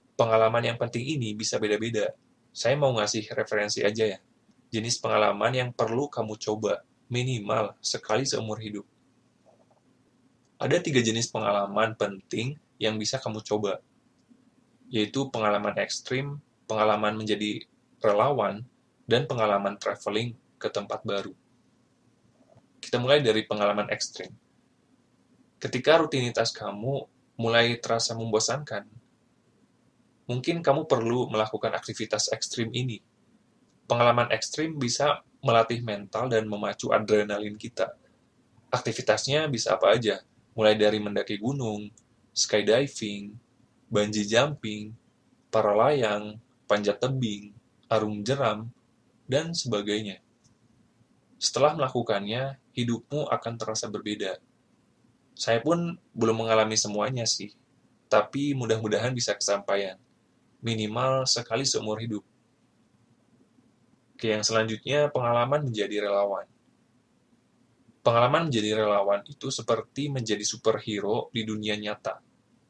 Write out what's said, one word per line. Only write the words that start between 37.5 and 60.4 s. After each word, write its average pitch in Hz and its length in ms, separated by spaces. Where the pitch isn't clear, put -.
kita. - 400
Aktivitasnya 131 800
bisa 113 240
apa - 160
aja, 110 320
mulai 107 240
dari 104 240
mendaki 104 400
gunung, 110 480
skydiving, 104 1040
bungee 104 400
jumping, 110 640
para 104 240
layang, 107 640
panjat 104 320
tebing, 113 480
arung 107 320
jeram, 117 480
dan 160 320
sebagainya. 104 640
Setelah 147 320
melakukannya, 127 880
hidupmu 120 560
akan 117 240
terasa 107 320
berbeda. 104 480
Saya 117 320
pun 170 320
belum 113 320
mengalami 110 320
semuanya 107 480
sih, - 320
tapi 139 480
mudah-mudahan 110 640
bisa 110 160
kesampaian. 101 640